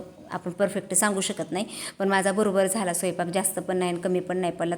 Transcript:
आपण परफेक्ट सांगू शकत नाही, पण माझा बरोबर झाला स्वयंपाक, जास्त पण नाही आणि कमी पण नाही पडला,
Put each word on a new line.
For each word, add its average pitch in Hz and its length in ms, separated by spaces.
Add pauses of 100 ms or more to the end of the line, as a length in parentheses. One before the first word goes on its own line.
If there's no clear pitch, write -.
(320)
आपण 180 200
परफेक्ट 190 420
सांगू 196 280
शकत - 300
नाही, 185 140 (340)
पण 196 100
माझा 196 220
बरोबर 196 360
झाला 190 260
स्वयंपाक, 175 340
जास्त 190 320
पण 185 180
नाही 180 140
आणि 170 100
कमी 180 180
पण 180 180
नाही 175 160
पडला, 175 240